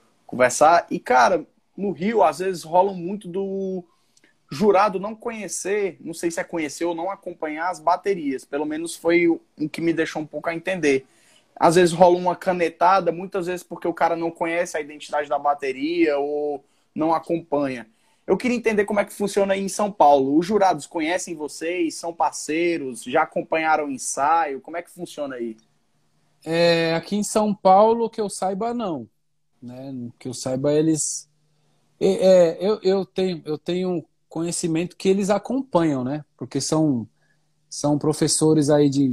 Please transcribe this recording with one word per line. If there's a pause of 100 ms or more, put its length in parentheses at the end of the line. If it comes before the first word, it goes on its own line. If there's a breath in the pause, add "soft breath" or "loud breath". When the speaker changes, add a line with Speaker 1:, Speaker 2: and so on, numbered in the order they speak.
(280)
Speaker 1:
conversar.
E,
cara, (320)
no
Rio,
às
vezes,
rola
muito
do (680)
jurado
não
conhecer,
não
sei
se
é
conhecer
ou
não
acompanhar
as
baterias.
Pelo
menos
foi
o, (180)
o
que
me
deixou
um
pouco
a
entender. (480 soft breath)
Às
vezes
rola
uma
canetada,
muitas
vezes
porque
o
cara
não
conhece
a
identidade
da
bateria
ou (300)
não
acompanha. (400)
Eu
queria
entender
como
é
que
funciona
aí
em
São
Paulo.
Os
jurados
conhecem
vocês,
são
parceiros,
já
acompanharam
o
ensaio?
Como
é
que
funciona
aí? (880)
Speaker 2:
É,
aqui
em
São
Paulo,
que
eu
saiba,
não. (520)
Né? (100)
Que
eu
saiba,
eles. (720)
É,
é,
eu,
eu
tenho,
eu
tenho (220)
conhecimento
que
eles
acompanham,
né? (100)
Porque
são, (640)
são
professores
aí
de,